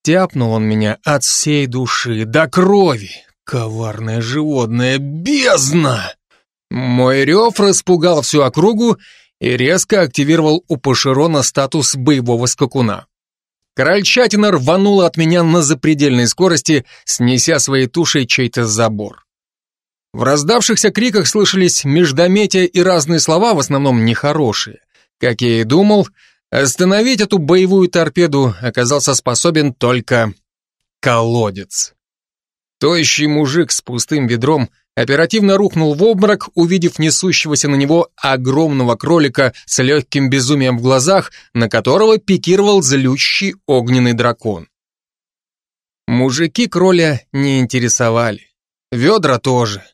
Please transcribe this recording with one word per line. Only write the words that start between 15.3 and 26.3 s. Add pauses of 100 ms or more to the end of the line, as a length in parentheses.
на
запредельной
скорости, (200)
снеся
своей
тушей
чей-то
забор. (880)
В
раздавшихся
криках
слышались
междометия
и
разные
слова,
в
основном
нехорошие. (400)
Как
я
и
думал, (440)